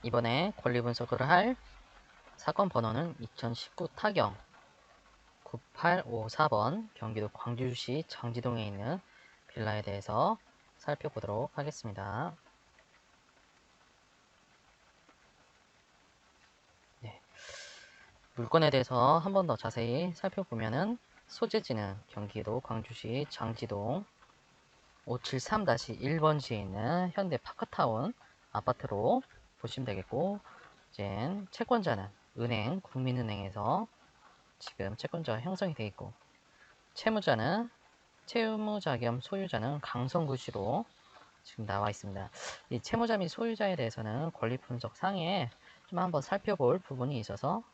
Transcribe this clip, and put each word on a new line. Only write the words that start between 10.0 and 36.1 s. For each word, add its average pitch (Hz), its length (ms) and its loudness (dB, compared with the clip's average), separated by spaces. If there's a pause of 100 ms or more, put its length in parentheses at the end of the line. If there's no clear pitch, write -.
살펴보도록 120 800 -4
하겠습니다. 117 800 -6 (4000)
네. 110 220 -12 (1120)
물건에 151 340 6
대해서 127 480 6
한 185 160 2
번 190 140 4
더 120 100 2
자세히 127 560 0
살펴보면은, 170 880 -2 (280)
소재지는 110 680 -2 (120)
경기도 107 520 -4
광주시 117 680 -4
장지동 113 760 -2 (1000)
오칠삼 135 580 -2
다시 117 300 2
일 151 260 0
번지에 147 400 4
있는 117 540 0
현대 185 240 0
파크타운 147 720 0 (440)
아파트로 117 680 2 (360)
보시면 127 260 -6
되겠고, 127 560 -2 (500)
이제 120 600 -4
채권자는 165 580 0 (300)
은행, 117 420 0
국민은행에서 120 1040 0 (720)
지금 - 380 -6
채권자 120 440 -2
형성이 180 340 -2
돼 110 120 -4
있고, 101 260 -8 (840)